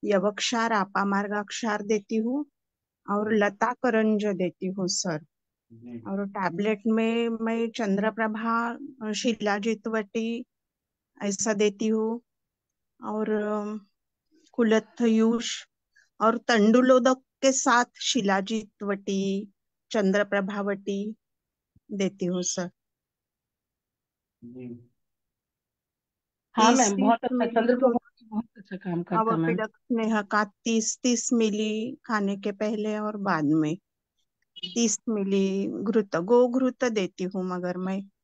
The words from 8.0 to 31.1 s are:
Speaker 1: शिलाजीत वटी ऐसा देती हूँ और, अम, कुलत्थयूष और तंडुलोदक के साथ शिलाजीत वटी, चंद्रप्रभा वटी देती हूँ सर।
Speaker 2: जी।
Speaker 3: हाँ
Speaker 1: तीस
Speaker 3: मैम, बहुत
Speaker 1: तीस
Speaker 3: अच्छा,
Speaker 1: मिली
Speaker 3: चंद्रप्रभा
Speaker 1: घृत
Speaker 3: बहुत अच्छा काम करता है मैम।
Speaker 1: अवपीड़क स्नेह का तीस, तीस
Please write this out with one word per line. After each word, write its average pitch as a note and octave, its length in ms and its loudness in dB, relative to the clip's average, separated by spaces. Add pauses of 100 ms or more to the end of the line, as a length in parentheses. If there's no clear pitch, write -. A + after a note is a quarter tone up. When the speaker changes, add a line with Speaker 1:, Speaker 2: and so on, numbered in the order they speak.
Speaker 1:
शिलाजीत G#3+ 760 -2
वटी A3+ 580 -4 (720)
ऐसा G3+ 360 -2
देती G#3 340 0
हूँ A3 340 0 (800)
और, G#3+ 320 -4
अम, G#3+ 480 -4 (760)
कुलत्थयूष A3+ 1120 2 (540)
और A3+ 180 2
तंडुलोदक B3+ 840 6 (200)
के C4+ 100 6
साथ A#3+ 500 2
शिलाजीत G3+ 840 -2
वटी, G3 640 -2 (440)
चंद्रप्रभा G3+ 680 0
वटी G3+ 540 -4 (760)
देती G3 340 -4
हूँ F3+ 180 -2
सर। F3+ 260 -4 (1700)
Speaker 2:
जी। B2 260 -16 (1900)
Speaker 3:
हाँ A3 160 8
Speaker 1:
तीस C4 80 6
Speaker 3:
मैम, G#3 180 4
बहुत G#3+ 220 4
Speaker 1:
तीस - 40 -12
Speaker 3:
अच्छा, B3+ 120 -2
Speaker 1:
मिली A#3 180 0
Speaker 3:
चंद्रप्रभा B3 360 4
Speaker 1:
घृत - 400 -6
Speaker 3:
बहुत G#3+ 160 -4 (120)
अच्छा G3 200 -14
काम F3 260 -6
करता A3+ 120 -4
है A3 120 2
मैम। E3 140 0
Speaker 1:
अवपीड़क F3+ 280 -2
स्नेह A3+ 540 -2
का G#3 200 0
तीस, A3 600 -2
तीस B3 300 0